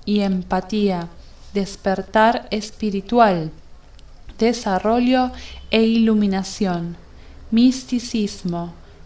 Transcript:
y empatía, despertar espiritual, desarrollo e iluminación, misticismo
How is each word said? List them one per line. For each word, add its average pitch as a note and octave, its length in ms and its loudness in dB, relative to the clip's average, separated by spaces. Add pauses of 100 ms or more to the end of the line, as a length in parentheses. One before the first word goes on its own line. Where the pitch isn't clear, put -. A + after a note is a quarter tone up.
y G#3 160 0
empatía, F#3 880 0 (460)
despertar G3+ 1000 0
espiritual, G3+ 1000 0 (840)
desarrollo A#3+ 920 2 (400)
e A3 120 4
iluminación, G3 1120 0 (540)
misticismo G#3+ 1200 0 (320)